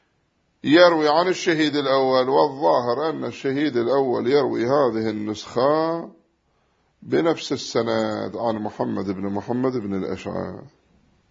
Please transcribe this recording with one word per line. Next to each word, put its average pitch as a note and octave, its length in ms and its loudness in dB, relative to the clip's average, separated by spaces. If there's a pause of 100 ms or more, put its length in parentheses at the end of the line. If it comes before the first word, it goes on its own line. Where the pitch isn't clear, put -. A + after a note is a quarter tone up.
(640)
يروي D#3+ 440 6
عن E3 200 4
الشهيد D#3 480 0
الأول، C3 520 2
والظاهر C#3+ 840 2
أن C#3 140 -8
الشهيد C3+ 520 -2
الأول A#2+ 500 0
يروي A#2+ 400 2
هذه A#2 440 2
النسخة C#3 1000 -2 (920)
بنفس D#3 500 -2
السند A2 840 -2
عن A2+ 180 -2
محمد G#2+ 560 -6
بن G2 220 -6
محمد B2 400 -2
بن G2+ 220 -6
الأشعث، F#2 760 -8 (600)